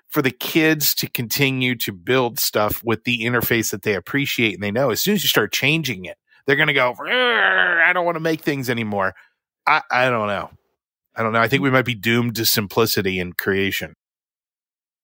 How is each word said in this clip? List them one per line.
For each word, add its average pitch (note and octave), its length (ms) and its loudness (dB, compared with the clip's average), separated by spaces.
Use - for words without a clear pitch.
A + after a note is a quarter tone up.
for D3+ 140 0
the C3 100 2
kids D#3 640 0
to - 140 -4
continue C3 640 -2
to - 160 -6
build A#2+ 480 -2
stuff G#2+ 440 -2
with A2+ 200 -2
the A#2+ 200 -4
interface A#2 480 0
that G#2+ 120 -8
they G#2+ 100 0
appreciate A#2 600 -2
and F2 100 -10
they G2+ 80 -4
know. B2+ 180 0
As G2+ 120 -2
soon G#3 140 0
as E3+ 80 -2
you - 40 -2
start - 240 2
changing C3 540 -2
it, - 120 -14
they're C#3 100 2
gonna D3+ 180 2
go, B2 200 2
"Rrr, F#3+ 880 0
I F3 100 4
don't F3+ 120 0
wanna E3+ 160 -2
make D#3+ 200 -2
things C#3 280 -2
anymore." G#2 440 -2
I, D3+ 140 4
I B2+ 180 4
don't A2 180 0
know. F#2+ 220 -4
I A2+ 60 -4
don't A2+ 120 0
know. A2+ 80 4
I A2+ 80 2
think C3+ 120 2
we C3+ 100 2
might B2+ 140 4
be B2 80 -4
doomed A#2 440 0
to A2+ 80 -2
simplicity G2+ 720 0
in F2+ 140 -6
creation. F#2+ 600 -2